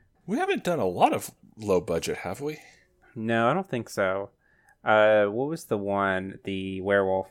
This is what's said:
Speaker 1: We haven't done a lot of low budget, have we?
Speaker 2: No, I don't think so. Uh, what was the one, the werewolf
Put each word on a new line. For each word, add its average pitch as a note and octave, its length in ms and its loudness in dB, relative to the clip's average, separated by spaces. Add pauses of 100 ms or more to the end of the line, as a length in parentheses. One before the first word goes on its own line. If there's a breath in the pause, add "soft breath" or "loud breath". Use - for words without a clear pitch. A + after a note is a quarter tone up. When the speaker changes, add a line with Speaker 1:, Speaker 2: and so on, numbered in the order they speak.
(260)
Speaker 1:
We G#3 120 -4
haven't F#4 260 -2
done E3+ 140 0
a G2+ 80 0
lot F3 260 2
of - 180 -6 (260)
low G2+ 260 2
budget, E2 360 -4
have F#2+ 220 -8
we? D3+ 180 -8 (560 soft breath)
Speaker 2:
No, A#2 340 2
I C#3+ 60 2
don't F#3 140 -4
think A#2 220 -6
so. G2 400 -2 (540 soft breath)
Uh, G#2+ 420 6
what A#2+ 220 -2
was D#3+ 160 -8
the A2+ 120 -2
one, G2 680 -2
the F#2+ 360 -6
werewolf F#2+ 500 2